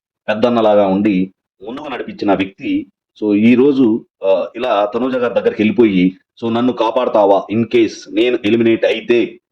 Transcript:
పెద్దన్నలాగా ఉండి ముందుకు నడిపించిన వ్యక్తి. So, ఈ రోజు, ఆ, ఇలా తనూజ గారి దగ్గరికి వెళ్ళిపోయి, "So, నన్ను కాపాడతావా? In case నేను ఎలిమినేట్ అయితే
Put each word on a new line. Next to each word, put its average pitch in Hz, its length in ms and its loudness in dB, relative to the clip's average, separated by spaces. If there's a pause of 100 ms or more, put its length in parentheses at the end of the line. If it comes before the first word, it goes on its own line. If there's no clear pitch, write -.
(280)
పెద్దన్నలాగా 110 580 2
ఉండి 95 460 0 (300)
ముందుకు 294 260 -14
నడిపించిన 151 460 -4
వ్యక్తి. 107 520 -6 (360)
So, 104 120 0
ఈ 113 200 4
రోజు, 127 500 2 (200)
ఆ, 95 320 0
ఇలా 104 380 -2
తనూజ 127 220 -4
గారి 120 180 -2
దగ్గరికి 107 280 -2
వెళ్ళిపోయి, 101 540 2 (280)
"So, 113 80 -2
నన్ను 120 200 0
కాపాడతావా? 113 840 0
In 113 100 0
case 110 500 -2
నేను 117 300 0
ఎలిమినేట్ 113 400 2
అయితే 110 540 -2 (120)